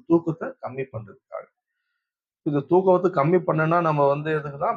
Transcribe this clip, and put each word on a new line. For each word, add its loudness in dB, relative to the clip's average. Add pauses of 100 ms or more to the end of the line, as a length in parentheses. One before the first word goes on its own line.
தூக்கத்தை 0 (120)
கம்மி -8
பண்றதுக்காக. -14 (960)
இந்த -2
தூக்கத்தை 2
கம்மி 2
பண்ணனா 0
நம்ம 2
வந்து -2
எதுக்குன்னா, -6